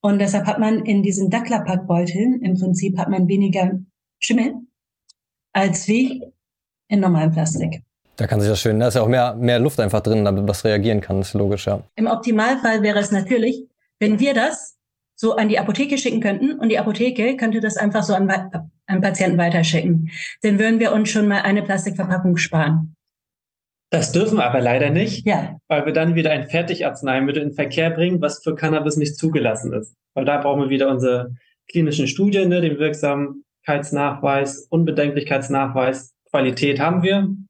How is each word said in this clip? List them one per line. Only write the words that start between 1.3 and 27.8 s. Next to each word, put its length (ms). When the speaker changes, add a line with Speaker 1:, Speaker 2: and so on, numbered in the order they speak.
Speaker 1:
Daklapak-Beuteln, 1120
im 120
Prinzip 440
hat 100
man 180
weniger 460
Schimmel 340
als 360
wie 340
in 120
normalem 320
Plastik. 500
Speaker 2:
Da 100
kann 140
sich 80
das 120
schön, 180
da 100
ist 60
ja 80
auch 60
mehr, 260
mehr 240
Luft 220
einfach 200
drin, 240
damit 240
was 160
reagieren 360
kann, 180
das 100
ist 60
logisch, 320
ja. 160
Speaker 1:
Im 100
Optimalfall 760
wäre 180
es 100
natürlich, 560
wenn 220
wir 120
das 460
so 200
an 120
die 100
Apotheke 400
schicken 220
könnten 380
und 120
die 80
Apotheke 580
könnte 240
das 160
einfach 260
so 120
an, 160
an 140
Patienten 380
weiterschicken. 720
Dann 160
würden 200
wir 140
uns 180
schon 160
mal 140
eine 220
Plastikverpackung 760
sparen. 580
Speaker 3:
Das 220
dürfen 260
wir 60
aber 160
leider 300
nicht, 360
Speaker 1:
Ja. 300
Speaker 3:
weil 180
wir 60
dann 240
wieder 160
ein 160
Fertigarzneimittel 960
in 100
Verkehr 380